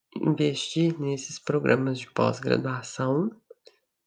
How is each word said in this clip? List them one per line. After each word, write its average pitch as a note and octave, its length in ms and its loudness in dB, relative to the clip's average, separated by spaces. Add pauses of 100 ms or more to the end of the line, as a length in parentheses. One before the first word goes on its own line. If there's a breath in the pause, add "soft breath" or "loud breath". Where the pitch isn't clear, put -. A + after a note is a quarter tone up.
(220)
investir D3+ 760 0
nesses C#3 380 -4
programas C3 600 2
de - 120 -14
pós-graduação. B2+ 1200 0 (760 soft breath)